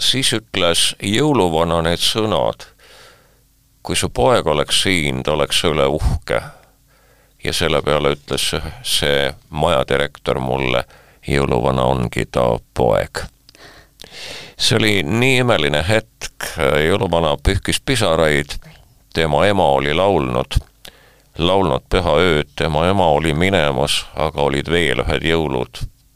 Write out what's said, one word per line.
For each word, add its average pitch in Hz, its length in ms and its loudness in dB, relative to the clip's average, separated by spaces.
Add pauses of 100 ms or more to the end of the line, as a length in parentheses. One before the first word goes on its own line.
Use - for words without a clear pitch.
siis - 320 0
ütles 90 680 -2
jõuluvana 92 840 2
need 85 160 -2
sõnad: 85 640 -2 (1160)
„Kui 90 120 -6
su 90 140 -2
poeg 120 380 2
oleks 76 360 0
siin, 73 400 0
ta 73 140 -2
oleks - 240 0
su 87 100 2
üle 76 160 2
uhke.“ - 540 -2 (1000)
Ja - 100 -4
selle 76 280 0
peale 73 360 0
ütles - 320 -4 (340)
see 71 460 0 (200)
majadirektor 71 880 -2
mulle: 65 440 -2 (440)
„Jõuluvana 67 580 0
ongi 60 400 -2
ta 60 320 0 (160)
poeg.“ 52 500 0 (1300)
See - 200 0
oli 107 260 2
nii 120 340 2
imeline 82 500 2
hetk. - 720 -4
Jõuluvana 80 800 2
pühkis - 480 0
pisaraid, 82 720 0 (560)
tema 80 320 2
ema 95 320 4
oli 71 160 0
laulnud, 78 640 0 (800)
laulnud 87 520 0
püha 87 300 2
ööd, 78 360 2
tema 78 340 0
ema 95 260 2
oli 78 180 0
minemas, 76 680 0 (140)
aga 73 280 -2
olid 69 260 0
veel 78 300 0
ühed 71 260 -2
jõulud, 76 580 -2 (320)